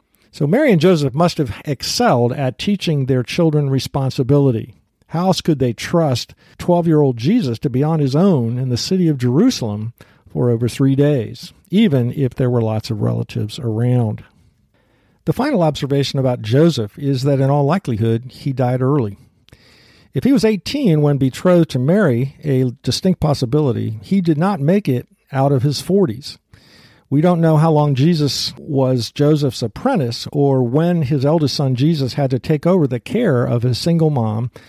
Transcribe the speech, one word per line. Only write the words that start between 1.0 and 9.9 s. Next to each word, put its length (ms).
must 240
have 280
excelled 680
at 260
teaching 480
their 160
children 460
responsibility. 1080
How 180
else 140
could 180
they 140
trust 640
twelve-year-old 600
Jesus 400
to 120
be 120
on 180
his 160
own 420
in 120
the 60
city 320
of 100
Jerusalem 760